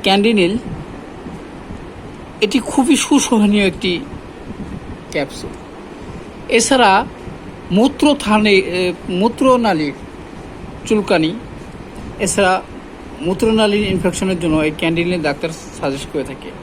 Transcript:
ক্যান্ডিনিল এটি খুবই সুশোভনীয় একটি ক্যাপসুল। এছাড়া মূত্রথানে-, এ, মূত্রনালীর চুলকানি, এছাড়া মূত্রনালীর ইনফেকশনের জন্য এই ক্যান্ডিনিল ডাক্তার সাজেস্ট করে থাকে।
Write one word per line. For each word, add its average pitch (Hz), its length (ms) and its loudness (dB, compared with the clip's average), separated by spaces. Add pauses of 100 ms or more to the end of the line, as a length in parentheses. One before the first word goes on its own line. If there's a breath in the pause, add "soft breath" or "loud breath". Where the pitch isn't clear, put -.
ক্যান্ডিনিল 202 500 4 (1900)
এটি 214 180 2
খুবই 262 360 4
সুশোভনীয় 208 760 4
একটি 180 200 -2 (1200)
ক্যাপসুল। - 420 -6 (1040)
এছাড়া 214 480 6 (680)
মূত্রথানে-, 214 920 4 (120)
এ, 180 160 2 (160)
মূত্রনালীর 196 840 2 (920)
চুলকানি, 185 440 4 (880)
এছাড়া 190 340 4 (680)
মূত্রনালীর 208 720 2
ইনফেকশনের 185 460 0
জন্য 160 180 2
এই 151 200 2
ক্যান্ডিনিল 170 440 0
ডাক্তার 147 280 -2 (300)
সাজেস্ট 139 340 -4
করে 143 100 -2
থাকে। 127 260 -12 (140)